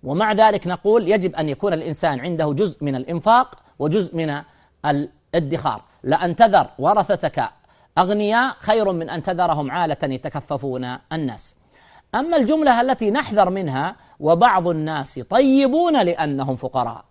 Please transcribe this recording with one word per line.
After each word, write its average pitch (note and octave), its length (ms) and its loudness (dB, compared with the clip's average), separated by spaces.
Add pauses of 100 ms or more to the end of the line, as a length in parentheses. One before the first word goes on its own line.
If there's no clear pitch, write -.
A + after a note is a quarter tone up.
ومع F3+ 280 0
ذلك G#3+ 340 4
نقول: G3 420 0
يجب F#3 260 0
أن D#3 140 -2
يكون F#3 240 -2
الإنسان D#3 480 -4
عنده D#3 320 -2
جزء D#3 320 -2
من C#3+ 100 -2
الإنفاق E3+ 600 0 (240)
وجزء E3+ 380 -2
من D3+ 240 -4 (440)
الادخار. D3 1000 -4 (200)
"لأن E3 340 0
تذر F3 300 6 (120)
ورثتك D#3 720 0 (500)
أغنياء G#3 600 0
خير G#3+ 340 0
من E3 180 -4
أن D3 120 -8
تذرهم E3 480 -2
عالة D#3+ 320 -2
يتكففون C3 960 -6 (140)
الناس." C#3+ 420 -8 (600)
أما D#4+ 220 0
الجملة C#4 440 4
التي B3+ 300 0
نحذر G#3 400 2
منها: E3+ 460 -4 (240)
"وبعض F3 480 4
الناس D#3 520 -4 (100)
طيبون C#4 720 4
لأنهم C#3+ 540 -2
فقراء" A#2+ 540 -6